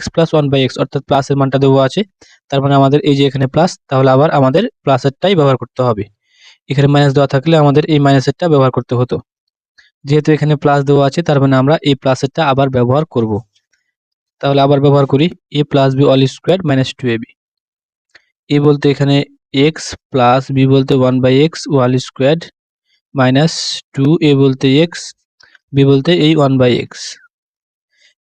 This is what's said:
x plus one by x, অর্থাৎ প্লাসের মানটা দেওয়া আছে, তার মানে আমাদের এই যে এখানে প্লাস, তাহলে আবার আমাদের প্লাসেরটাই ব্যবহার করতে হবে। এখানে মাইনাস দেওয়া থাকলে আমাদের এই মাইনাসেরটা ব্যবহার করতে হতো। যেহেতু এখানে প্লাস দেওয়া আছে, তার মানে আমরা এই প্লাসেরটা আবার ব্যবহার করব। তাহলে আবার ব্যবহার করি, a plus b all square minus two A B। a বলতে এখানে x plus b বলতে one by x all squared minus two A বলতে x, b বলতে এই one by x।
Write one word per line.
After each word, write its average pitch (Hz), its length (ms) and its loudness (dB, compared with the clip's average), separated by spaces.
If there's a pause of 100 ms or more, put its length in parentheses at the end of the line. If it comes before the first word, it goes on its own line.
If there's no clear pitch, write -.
x - 20 -14 (120)
plus 165 240 0
one 147 140 0
by 135 160 2
x, - 40 -6 (100)
অর্থাৎ - 260 -6
প্লাসের 139 320 0
মানটা 135 240 -2
দেওয়া 135 240 4
আছে, 180 120 -4 (480)
তার 135 140 -2
মানে 139 180 0
আমাদের 139 200 2 (100)
এই 139 80 2
যে 139 100 2
এখানে 131 260 -4
প্লাস, 170 160 0 (200)
তাহলে 135 260 2
আবার 147 120 2 (100)
আমাদের 139 240 0 (220)
প্লাসেরটাই 139 540 -2
ব্যবহার 139 240 2
করতে - 260 -12
হবে। 104 160 -4 (680)
এখানে 139 240 2
মাইনাস 143 220 2
দেওয়া 139 180 2
থাকলে 151 280 0
আমাদের 143 200 2 (100)
এই 147 120 2
মাইনাসেরটা 139 480 0
ব্যবহার 135 240 2
করতে 123 240 -6
হতো। 123 160 -4 (920)
যেহেতু 147 280 0
এখানে 147 260 0
প্লাস 143 260 2
দেওয়া 143 200 2
আছে, 165 200 -4
তার 147 140 0
মানে 139 200 2
আমরা 143 120 2 (140)
এই 143 140 2
প্লাসেরটা 135 400 -4 (100)
আবার 135 240 0
ব্যবহার 127 280 0 (100)
করব। 113 180 -2 (1080)
তাহলে 139 260 0
আবার 143 180 2
ব্যবহার 143 280 2
করি, 143 140 0 (320)
a - 20 -2 (100)
plus 135 280 0
b - 20 0 (120)
all 135 100 2 (140)
square 185 320 -2
minus 135 300 -2
two 127 160 -6
A - 80 -6
B। - 20 -14 (1300)
a - 20 2 (100)
বলতে 143 280 2
এখানে 139 220 0 (560)
x 156 40 -14 (340)
plus 127 320 0 (120)
b 131 40 0 (140)
বলতে 135 200 2 (160)
one 127 160 0
by 131 100 2 (160)
x - 20 -20 (280)
all 127 140 0 (140)
squared 147 340 -2 (800)
minus 131 340 0 (400)
two 139 180 0 (160)
A - 20 4 (120)
বলতে 135 240 0 (220)
x, 170 40 -12 (840)
b - 20 0 (140)
বলতে 139 200 0 (160)
এই 156 60 2 (140)
one 135 160 0
by 123 100 2 (160)
x। - 40 -20 (1300)